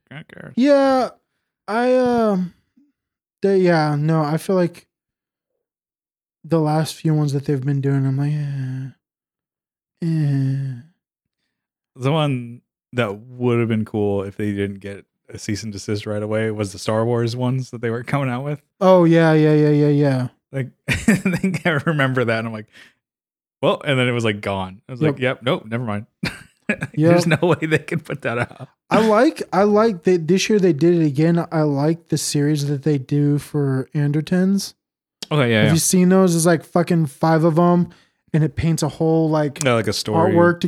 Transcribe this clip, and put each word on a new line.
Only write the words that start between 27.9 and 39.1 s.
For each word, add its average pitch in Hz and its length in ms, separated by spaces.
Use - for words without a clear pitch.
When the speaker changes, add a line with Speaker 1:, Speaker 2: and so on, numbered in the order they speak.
Speaker 1:
put - 220
that 117 160
out. 120 300
Speaker 2:
I 196 160
like, 240 340
I 185 120
like 208 400
that 175 240
this 185 240
year 214 80
they 180 120
did 165 300
it - 20
again. 160 480
I 156 120
like 151 460
the 156 100
series 143 480
that 143 160
they 147 160
do 147 400
for 135 560
Andertons. 180 800
Speaker 1:
Okay, 143 180
yeah, 110 120
Speaker 2:
Have 110 80
Speaker 1:
yeah. 156 40
Speaker 2:
you 165 60
seen 180 300
those? 185 260
It's, 160 100
like, 170 180
fucking 165 440
five 160 360
of 165 140
'em, 175 320
and 156 100
it 151 120
paints 160 280
a 151 40
whole, 160 440